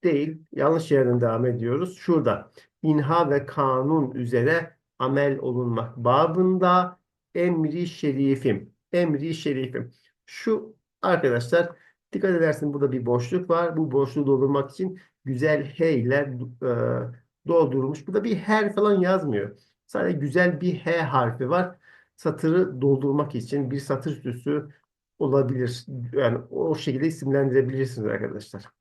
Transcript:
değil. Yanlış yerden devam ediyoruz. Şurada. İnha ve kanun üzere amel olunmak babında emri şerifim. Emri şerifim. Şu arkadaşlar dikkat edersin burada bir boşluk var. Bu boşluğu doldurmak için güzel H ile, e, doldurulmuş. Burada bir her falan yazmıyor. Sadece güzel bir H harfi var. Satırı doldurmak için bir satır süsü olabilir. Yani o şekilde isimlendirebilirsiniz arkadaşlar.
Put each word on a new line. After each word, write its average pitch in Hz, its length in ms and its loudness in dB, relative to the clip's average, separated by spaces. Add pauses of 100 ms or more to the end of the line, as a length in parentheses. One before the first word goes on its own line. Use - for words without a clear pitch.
değil. 156 480 0
Yanlış 160 400 2
yerden 123 300 4
devam 117 240 2
ediyoruz. 123 520 -2
Şurada. 123 540 0 (300)
İnha 151 480 2
ve 139 160 2
kanun 135 680 0
üzere 127 680 0 (220)
amel 139 400 0
olunmak 120 580 -4
babında 180 1000 2 (360)
emri 170 520 0
şerifim. 135 880 0 (180)
Emri 160 420 0
şerifim. 127 580 -4 (340)
Şu - 500 -4 (260)
arkadaşlar 170 680 2 (440)
dikkat 190 180 0
edersin 151 420 0
burada 139 180 0
bir 123 140 -4
boşluk 123 440 0
var. 165 280 2
Bu 156 140 0
boşluğu 139 360 0
doldurmak 139 440 2
için 185 280 -6 (260)
güzel 143 400 0
H 165 280 0
ile, 131 440 0 (260)
e, 131 60 -2 (800)
doldurulmuş. 147 600 0
Burada 196 160 -2
bir 220 120 0
her 202 400 0
falan 202 260 4
yazmıyor. 147 560 0 (280)
Sadece - 320 -2
güzel 151 440 0
bir 175 140 -2
H 170 260 -2
harfi 127 480 0
var. 180 280 0 (380)
Satırı 160 680 0
doldurmak 139 540 2
için 131 360 -4
bir 139 80 -4
satır 135 420 -6
süsü 143 480 -4 (500)
olabilir. 127 680 0 (280)
Yani 123 240 2 (120)
o - 260 -2
şekilde 135 320 -2
isimlendirebilirsiniz 135 1000 0
arkadaşlar. 107 640 -8 (120)